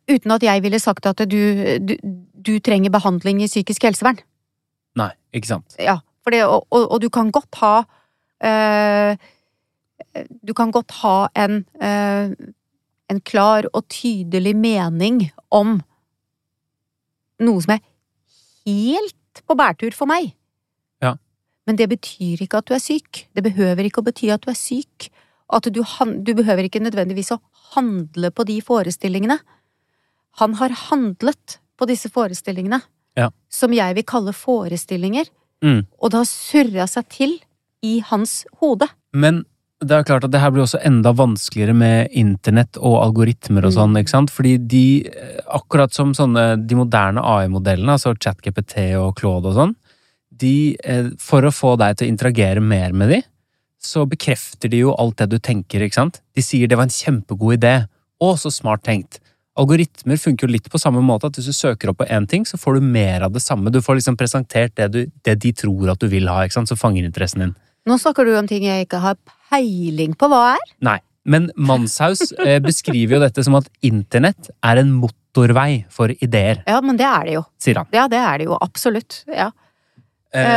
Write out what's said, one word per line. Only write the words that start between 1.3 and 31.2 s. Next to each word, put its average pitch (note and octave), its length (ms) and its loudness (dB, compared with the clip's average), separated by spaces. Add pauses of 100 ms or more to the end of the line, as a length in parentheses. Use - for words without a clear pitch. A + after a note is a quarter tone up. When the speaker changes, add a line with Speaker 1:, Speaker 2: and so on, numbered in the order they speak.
Speaker 1:
du, F#3+ 160 -4 (440)
du G#3+ 200 -2
trenger G3 300 2
behandling G3 520 0
i G#3+ 60 0
psykisk G3+ 340 -4
helsevern. A3+ 360 0 (800)
Speaker 2:
Nei, G#2 140 -2 (240)
ikke A2 120 -6
sant. G#2+ 320 -8
Speaker 1:
Ja, F3 200 0 (240)
for - 80 -4
det, A3+ 140 2
og, - 260 2
og, A#3 220 2
og A#3 80 0
du A#3 100 -2
kan A3 200 0
godt - 260 -4
ha, A3 280 2 (560)
eh, G#3 760 0 (1300)
du G#3+ 100 -10
kan A3+ 160 0
godt A#3 200 -4 (120)
ha G#3 320 2
en, G#3 300 -2 (160)
eh, G3+ 500 -2 (800)
en G3 100 -4
klar G#3+ 540 2
og - 140 -6
tydelig F#3+ 640 -4
mening G#3 760 0 (200)
om G#3 320 2 (1600)
noe A3 220 2
som G3+ 140 0
er G#3+ 60 -10 (840)
helt B3 800 -4
på D#4 120 0
bærtur A3+ 360 -2
for C#4 160 -4
meg. D#4+ 220 -2 (680)
Speaker 2:
Ja. B2+ 120 -2 (540)
Speaker 1:
Men G#3+ 100 0
det A3 140 2
betyr F3 540 -6
ikke G#3+ 160 -2
at - 80 -20
du B3+ 60 0
er C4+ 60 -4
syk. - 440 -8 (100)
Det G3 80 -4
behøver F#3+ 440 0
ikke A3 140 -4
å A3 40 -4
bety A#3+ 260 -2
at G#3+ 140 -4
du C4 60 -6
er A#3 60 -8
syk. - 520 -10 (400)
At A3+ 200 -2
du A3 120 -4
han-, A3 420 -4
du A3+ 100 -2
behøver G#3 320 2
ikke G#3 160 -6
nødvendigvis G3 540 -4
å - 40 -16 (320)
handle F3 640 -4
på A3+ 140 -4
de G#3 160 -4
forestillingene. G3 760 -2 (1000)
Han A3 200 0
har B3+ 160 -2 (140)
handlet B3+ 680 -4 (180)